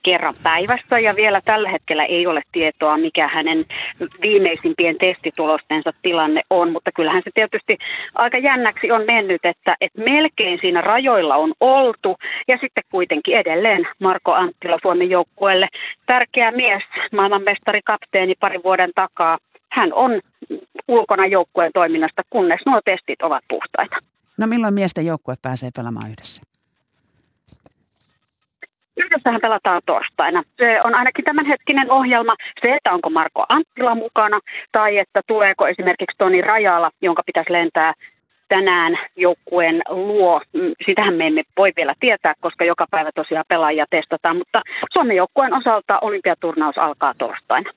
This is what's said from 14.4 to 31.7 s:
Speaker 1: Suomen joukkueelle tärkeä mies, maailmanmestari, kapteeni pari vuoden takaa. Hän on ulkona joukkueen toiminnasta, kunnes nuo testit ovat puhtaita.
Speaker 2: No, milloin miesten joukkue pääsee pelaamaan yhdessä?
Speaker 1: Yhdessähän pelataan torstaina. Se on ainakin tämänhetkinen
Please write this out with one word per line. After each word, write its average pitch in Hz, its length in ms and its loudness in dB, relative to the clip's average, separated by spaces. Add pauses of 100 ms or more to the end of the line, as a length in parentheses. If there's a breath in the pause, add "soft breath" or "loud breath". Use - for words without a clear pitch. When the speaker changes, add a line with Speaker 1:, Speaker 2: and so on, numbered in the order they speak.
Speaker 1:
Suomen 180 280 0
joukkueelle 185 580 0 (380 loud breath)
tärkeä 240 460 2
mies, 233 320 -2 (280 loud breath)
maailmanmestari, 202 720 0
kapteeni 190 580 0
pari 190 240 -2
vuoden 185 320 2
takaa. 170 420 0 (340)
Hän 214 220 0
on 240 280 2 (680)
ulkona 220 380 2
joukkueen 180 480 0
toiminnasta, 165 560 0
kunnes 175 360 0
nuo 254 200 2
testit 180 360 -4
ovat 135 280 -2
puhtaita. - 460 -6 (420)
Speaker 2:
No, 220 100 0
milloin 220 260 0
miesten 190 320 -2
joukkue 156 360 -6
pääsee 127 340 -6
pelaamaan 113 360 -8
yhdessä? - 320 -8 (2500)
Speaker 1:
Yhdessähän 247 440 -2
pelataan 196 440 0
torstaina. - 580 -2 (140)
Se 226 260 2
on 233 120 0
ainakin 254 300 0
tämänhetkinen 285 680 0